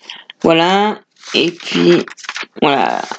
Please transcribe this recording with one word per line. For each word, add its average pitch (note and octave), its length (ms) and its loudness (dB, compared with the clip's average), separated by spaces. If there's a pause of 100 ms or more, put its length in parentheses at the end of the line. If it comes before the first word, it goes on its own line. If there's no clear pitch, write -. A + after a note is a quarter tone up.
(440)
Voilà. F#3 560 2 (340)
Et D#3 180 0
puis, E2+ 520 2 (580)
voilà. F2+ 400 2 (180)